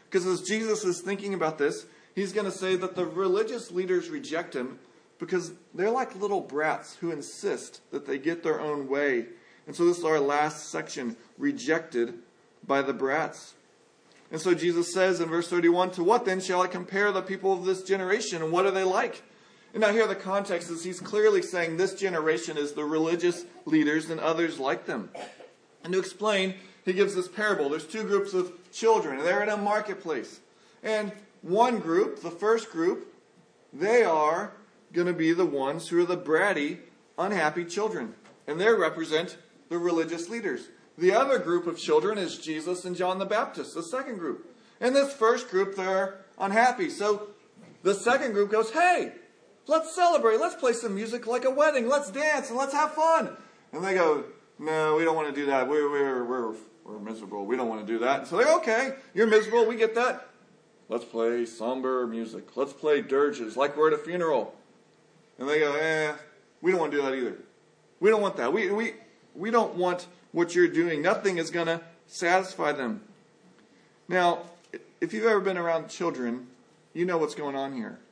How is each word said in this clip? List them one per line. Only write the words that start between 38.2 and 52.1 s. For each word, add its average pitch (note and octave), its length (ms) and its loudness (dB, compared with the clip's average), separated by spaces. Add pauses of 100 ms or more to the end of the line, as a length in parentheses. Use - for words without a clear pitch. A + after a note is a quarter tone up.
And D3+ 120 -6
they G#3+ 140 6
represent D#3+ 640 0 (320)
the E3+ 80 -4
religious E3 500 -2
leaders. F#3+ 420 -6 (280)
The F3+ 160 4
other C4 260 4
group E3+ 280 -2
of D#3+ 100 -6
children E3 400 2
is F3 200 -4
Jesus D#3+ 460 -6
and F3+ 120 -6
John F#3 240 -2
the F#3+ 60 -2
Baptist, G#3 480 -4
the D#3+ 100 -8
second B3+ 340 -8
group. D#3 360 -8 (260)
And B3+ 160 2
this C#4 180 4
first A#3 360 2
group, F#3+ 260 0
they're F#3+ 500 -2 (120)
unhappy. G3+ 520 2
So G#3 400 -2 (540)
the F#3+ 100 4
second A#3+ 400 0
group G3+ 180 2
goes, A3 200 2
"Hey, E4+ 420 2 (540)
let's D#4+ 280 0
celebrate. C4+ 440 4
Let's F4 160 0
play B3 180 2
some A#3 220 -4
music A3 320 -6
like B3 180 -2
a C4 60 2
wedding. C#4 360 4
Let's B3 240 0